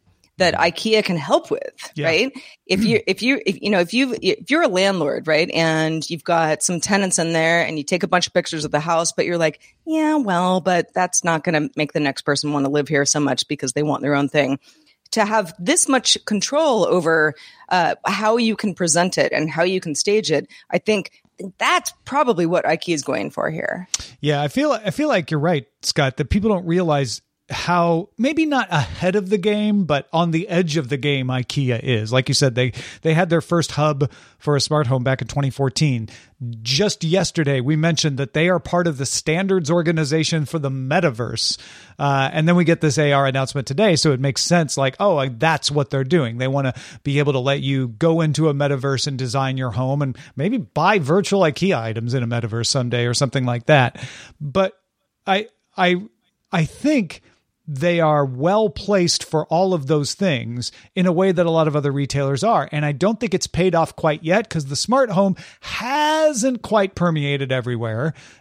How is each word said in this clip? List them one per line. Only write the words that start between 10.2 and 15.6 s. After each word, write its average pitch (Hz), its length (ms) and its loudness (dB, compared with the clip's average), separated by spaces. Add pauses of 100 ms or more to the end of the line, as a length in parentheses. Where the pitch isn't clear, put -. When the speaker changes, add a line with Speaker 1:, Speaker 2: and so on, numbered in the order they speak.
Speaker 1:
but 175 320 0
that's 180 320 -2
not 160 180 0
gonna 156 320 0
make 151 180 -4
the 160 60 -2
next 143 220 -2
person 147 320 -2
wanna 139 160 0
live 147 180 0
here 143 180 0
so 151 140 0
much 135 300 0
because 143 240 -6
they 147 100 -2
want 147 180 -2
their 143 140 0
own 143 140 2
thing." 139 300 2 (520)
To 214 140 2
have 208 340 -2
this 277 300 0